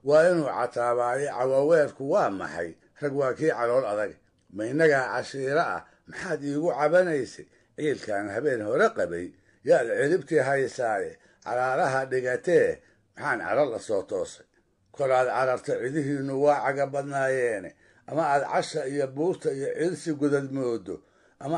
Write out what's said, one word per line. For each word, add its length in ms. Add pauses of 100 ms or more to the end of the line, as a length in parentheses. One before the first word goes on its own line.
waa 240
inuu 180
cataabaaye 800
cawaweerku 840
waa 180
maxay? 400 (300)
Rag 160
waa 180
kii 180
calool 340
adag. 260 (420)
Ma 120
innagaa 440
cashiiro 520
ah? 200 (260)
Maxaad 360
iigu 280
cabanaysay? 760 (320)
Ciilkaan 520
habeen 320
hore 280
qabay, 360 (400)
yaad 220
ciribtii 580
haysaaye, 680 (320)
caraaraha 600
dhigatee, 640 (480)
maxaan 220
caro 260
la 140
soo 240
toosay? 420 (480)
Kolaad 340
cararta 520
cidihiinnu 640
waa 180
caga 260
badnaayeene, 840 (360)
ama 160
aad 220
casha 420
iyo 200
buurta 440
iyo 220
ciilsi 400
godad 380
mooddo, 440 (460)
ama 160